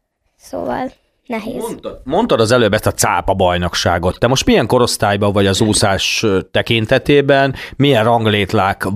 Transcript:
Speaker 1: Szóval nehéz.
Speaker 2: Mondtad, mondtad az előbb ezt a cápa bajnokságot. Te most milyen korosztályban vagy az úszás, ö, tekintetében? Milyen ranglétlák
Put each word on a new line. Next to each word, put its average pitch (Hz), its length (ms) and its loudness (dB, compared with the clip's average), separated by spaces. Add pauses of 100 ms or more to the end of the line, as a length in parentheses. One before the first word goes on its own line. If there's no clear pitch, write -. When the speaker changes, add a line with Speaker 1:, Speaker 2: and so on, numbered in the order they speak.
(380)
Speaker 1:
Szóval - 540 -8 (340)
nehéz. 233 360 -10
Speaker 2:
Mondtad, - 420 -12
mondtad 156 360 0
az 110 120 2
előbb 117 220 4
ezt 110 120 0
a 101 60 0
cápa 95 420 0
bajnokságot. 90 880 -2
Te 123 80 0
most 131 180 0
milyen 180 220 2
korosztályban 104 640 0
vagy 98 160 2
az 95 140 0
úszás, 104 600 0
ö, 98 160 2 (120)
tekintetében? 135 1040 2 (200)
Milyen 135 280 4
ranglétlák 104 840 0 (100)